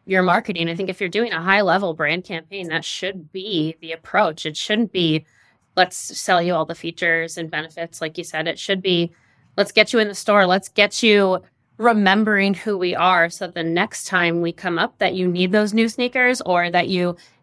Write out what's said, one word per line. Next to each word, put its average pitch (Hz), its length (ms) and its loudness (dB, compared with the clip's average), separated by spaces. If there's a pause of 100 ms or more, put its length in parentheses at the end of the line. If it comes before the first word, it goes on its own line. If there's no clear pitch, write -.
your 185 160 2
marketing, 175 460 0
I 170 60 -4
think 190 140 -4
if 185 100 -10
you're 196 80 -2
doing 208 260 -2
a 165 80 -4
high-level 190 520 2
brand 160 300 -2
campaign, 170 460 -10
that 160 140 -2
should 185 480 -8
be 175 480 -4
the 160 120 -14
approach. 165 520 -2
It 156 140 -8
shouldn't 214 340 -2
be, 156 320 0 (520)
"Let's 180 220 0
sell 180 440 -2
you 175 140 0
all 156 100 0
the 165 80 -10
features 165 640 -4
and 165 140 -10
benefits," 160 500 -10
like 160 160 -8
you 170 60 -8
said. 160 240 -6
It 151 100 -6
should 196 240 -4
be, 170 300 0 (440)
"Let's 196 160 0
get 214 220 2
you 240 60 4
in 214 80 2
the 202 80 -8
store. 202 320 4
Let's 190 220 0
get 208 340 0
you 202 400 4 (340)
remembering 208 800 4
who 208 200 -4
we 180 200 -2
are, 170 340 4
so 185 160 -10
the 175 180 -8
next 170 440 -2
time 170 340 0
we 170 100 -2
come 170 280 -4
up 220 180 -2
that 190 160 0
you 185 140 -2
need 180 240 0
those 214 240 2
new 226 120 2
sneakers 247 540 0
or 175 300 0
that 175 160 2
you 175 280 0 (280)